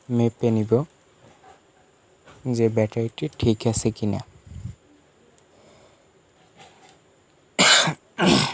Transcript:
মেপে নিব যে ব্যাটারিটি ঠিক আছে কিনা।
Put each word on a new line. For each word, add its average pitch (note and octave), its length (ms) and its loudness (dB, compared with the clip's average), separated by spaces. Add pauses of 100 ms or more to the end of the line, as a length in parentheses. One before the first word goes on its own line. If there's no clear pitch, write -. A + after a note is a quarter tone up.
(160)
মেপে A#2 420 0
নিব G#2+ 140 -2 (1900)
যে A#2 80 2 (100)
ব্যাটারিটি A2+ 480 -4 (160)
ঠিক A2+ 180 0 (140)
আছে - 240 -2
কিনা। G2+ 240 -4 (4000)